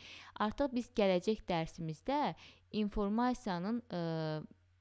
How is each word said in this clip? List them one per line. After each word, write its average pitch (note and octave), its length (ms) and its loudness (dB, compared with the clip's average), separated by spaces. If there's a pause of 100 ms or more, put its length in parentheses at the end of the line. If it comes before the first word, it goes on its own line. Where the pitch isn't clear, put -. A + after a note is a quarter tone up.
(320)
Artıq A#3+ 420 0
biz A#3+ 240 -2
gələcək G3 480 4
dərsimizdə E3 760 -2 (600)
informasiyanın, G#3+ 1040 0
ə, F3 160 -2 (800)